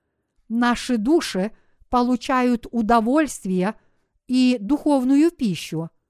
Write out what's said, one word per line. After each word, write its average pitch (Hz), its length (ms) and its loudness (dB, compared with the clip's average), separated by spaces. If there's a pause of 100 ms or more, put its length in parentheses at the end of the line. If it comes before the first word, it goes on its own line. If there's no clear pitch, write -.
(500)
Наши 240 480 0
души 214 540 0 (360)
получают 247 840 0
удовольствие 233 1000 0 (520)
и 254 340 2
духовную 277 720 2
пищу. 165 580 -6 (220)